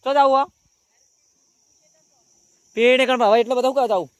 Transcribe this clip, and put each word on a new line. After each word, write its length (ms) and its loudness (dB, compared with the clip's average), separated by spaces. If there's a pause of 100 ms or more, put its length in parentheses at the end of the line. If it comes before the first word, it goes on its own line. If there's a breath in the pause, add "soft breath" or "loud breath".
ચો 100 -4
જાવું 220 2
હો? 60 -2 (2250)
પેડે 300 2
કણ 160 -2
ભાવે 180 2
એટલો 180 -4
બધો 180 -2
ક્યાં 160 -2
જાવું? 280 -4